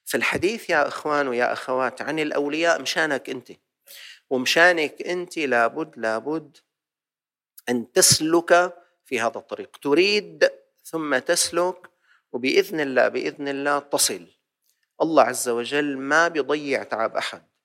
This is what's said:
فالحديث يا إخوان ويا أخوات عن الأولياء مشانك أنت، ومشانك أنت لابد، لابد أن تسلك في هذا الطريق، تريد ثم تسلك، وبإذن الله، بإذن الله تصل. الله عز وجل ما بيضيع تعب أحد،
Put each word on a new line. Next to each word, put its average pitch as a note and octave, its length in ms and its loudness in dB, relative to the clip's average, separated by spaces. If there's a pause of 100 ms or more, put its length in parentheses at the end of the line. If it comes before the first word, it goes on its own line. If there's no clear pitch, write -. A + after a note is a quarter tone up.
فالحديث E3+ 640 -2
يا D3+ 180 2
إخوان D3 400 -2
ويا A#2+ 240 0
أخوات B2+ 500 -4
عن C#3+ 160 -4
الأولياء D3+ 640 0
مشانك D3 480 -2
أنت، B2+ 220 -12 (800)
ومشانك D#3 720 2
أنت F3 360 -6
لابد، C3+ 600 0
لابد C3 580 -4 (1120)
أن A#2+ 240 -4
تسلك E3+ 840 4 (280)
في A#2 160 -4
هذا A2+ 180 -2
الطريق، - 380 -12
تريد F3 760 2 (340)
ثم D3+ 340 -4
تسلك، F3 720 -2 (420)
وبإذن C#3+ 480 2
الله، B2+ 280 2
بإذن C#3+ 400 -6
الله C#3+ 300 -2
تصل. G#2 480 -4 (760)
الله D#3 200 4
عز B2 260 0
وجل C3+ 480 -2
ما D3 320 2
بيضيع C#3+ 540 -2
تعب A2 340 -4
أحد، - 260 -8 (220)